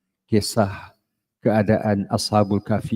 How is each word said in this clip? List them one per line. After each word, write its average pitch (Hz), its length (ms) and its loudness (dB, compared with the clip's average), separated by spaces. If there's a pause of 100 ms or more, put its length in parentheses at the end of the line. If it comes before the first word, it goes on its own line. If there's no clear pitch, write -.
(320)
kisah 101 640 -2 (480)
keadaan 104 640 2
Ashabul 104 560 0
Kahfi 107 320 -4